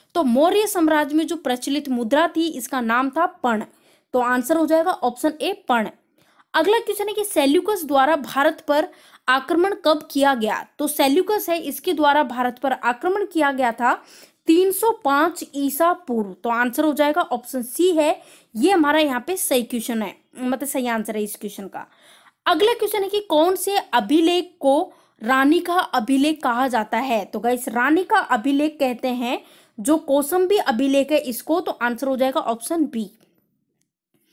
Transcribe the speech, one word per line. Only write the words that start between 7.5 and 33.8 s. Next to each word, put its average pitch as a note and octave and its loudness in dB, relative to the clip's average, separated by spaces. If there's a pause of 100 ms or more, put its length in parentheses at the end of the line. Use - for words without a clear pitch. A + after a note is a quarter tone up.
द्वारा C#4 2
भारत C#4+ -2
पर D4+ 0 (400)
आक्रमण E4 0 (100)
कब D#4 0
किया C#4 2
गया? G#3 -4 (120)
तो D4 -2
सेल्यूकस E4 0
है, E4+ 0
इसके D#4 -6
द्वारा D4 4
भारत B3 -4
पर C4 -2
आक्रमण F4 -2
किया D4+ 0
गया B3+ 0
था B3 0 (440)
तीन F#4 4
सौ G#4+ 0
पाँच D#4+ 0 (100)
ईसा C#4+ 2
पूर्व। A#3 -4
तो A#3 -6
आंसर B3 0
हो D4+ 2
जाएगा D4 2
ऑप्शन B3 -6
सी E4 0
है, D#4 0 (340)
ये D4+ 2
हमारा D#4 4
यहाँ C4 0
पे F#4 -4
सही C4 -2
क्वेश्चन A3+ -6
है, F#3+ -10 (220)
मतलब C4 -4
सही C4 -4
आंसर A3+ -4
है G#3+ -2
इस G#3 -8
क्वेश्चन G3 -12
का। - -16 (560)
अगला F4+ 4
क्वेश्चन G#4+ -2
है G4 -4
कि G#4 -4
कौन F4 2
से G4 -4
अभिलेख E4 0
को C#4+ 2 (300)
रानी C4+ 4
का E4+ -2
अभिलेख C4+ 0
कहा B3+ 0
जाता A3+ -2
है? A#3 -2
तो - -10
गाइस, B3 -2
रानी D4 2
का G#4+ 2
अभिलेख C#4+ 0
कहते B3+ -2
हैं B3 -4 (360)
जो C#4 2
कौशाम्बी D#4+ 0
अभिलेख C4+ 0
है D4+ 4
इसको। D4 -4
तो F4 -4
आंसर A#3+ -4
हो C4+ -2
जाएगा C4 0
ऑप्शन D4 -2
बी। A3 -6 (1200)